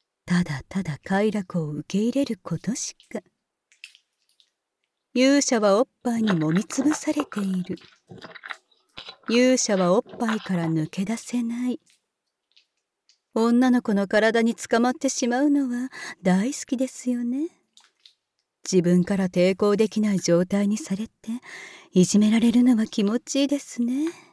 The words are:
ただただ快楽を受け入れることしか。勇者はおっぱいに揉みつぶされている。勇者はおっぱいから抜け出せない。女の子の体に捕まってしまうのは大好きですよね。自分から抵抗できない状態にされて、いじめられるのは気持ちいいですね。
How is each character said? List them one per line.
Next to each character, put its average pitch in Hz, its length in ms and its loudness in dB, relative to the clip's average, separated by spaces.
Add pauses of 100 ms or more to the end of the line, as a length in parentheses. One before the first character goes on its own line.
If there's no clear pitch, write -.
(260)
た 175 180 2
だ 139 240 -8
た 196 140 -6
だ 151 220 -8
快 208 260 0
楽 190 300 -4
を 156 80 -4
受 147 180 -8
け 190 120 -4
入 226 140 0
れ 277 120 0
る 226 180 -6
こ 160 160 -6
と 208 160 -4
し - 220 -10 (120)
か。 - 120 -10 (1900)
勇 269 260 4
者 254 180 0
は 208 200 4
お 247 40 2
っ 269 60 -2 (140)
ぱ 233 160 -4
い 226 40 -2
に 214 100 2
揉 160 200 0
み 185 120 0
つ - 180 -6
ぶ 302 120 2
さ - 180 -6
れ 294 120 -2
て - 160 -8
い 190 240 -4
る。 175 140 -10 (1500)
勇 254 260 6
者 214 200 0
は 180 180 4
お 226 60 4
っ - 20 -10 (160)
ぱ 226 160 -2
い 214 60 -4
か 185 160 -4
ら 170 100 -2
抜 160 240 0
け 190 140 -6
出 220 120 -4
せ 240 260 -6
な 240 280 -4
い。 226 100 -6 (1500)
女 233 360 4
の 247 120 4
子 214 120 0
の 196 120 0
体 220 360 2
に 233 120 0
捕 - 260 -2
ま 247 100 2
っ 247 40 -2
て 269 140 -2
し 262 200 -2
ま 240 120 0
う 294 100 2
の 277 200 0
は 247 200 -6 (320)
大 190 300 2
好 - 140 -10
き 254 100 -4
で 254 120 -2
す - 220 -8
よ 240 140 -4
ね。 269 240 -4 (1200)
自 180 120 2
分 175 220 4
か 202 120 -2
ら 190 140 -2
抵 185 260 2
抗 208 200 2
で 214 120 2
き 214 140 -2
な 208 100 0
い 185 60 0
状 170 260 2
態 202 240 0
に 208 80 -2
さ - 180 -6
れ 220 140 -8
て、 - 60 -20 (800)
い 180 120 6
じ 202 140 2
め 214 120 6
ら 226 80 4
れ 233 140 4
る 247 100 6
の 247 140 6
は 220 100 0
気 - 160 -4
持 208 160 0
ち 277 240 -2
い - 20 4
い 277 40 -2
で 285 120 -2
す - 200 -12
ね。 262 300 -2 (220)